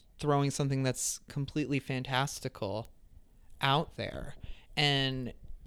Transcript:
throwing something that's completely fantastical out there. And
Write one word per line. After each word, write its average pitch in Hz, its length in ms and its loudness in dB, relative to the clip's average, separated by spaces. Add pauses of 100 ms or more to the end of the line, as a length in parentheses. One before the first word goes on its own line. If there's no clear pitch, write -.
(180)
throwing 143 320 4
something 135 340 2
that's - 440 0
completely 143 520 0
fantastical 127 1080 -2 (720)
out 139 360 4
there. - 380 -6 (420)
And 135 560 2 (340)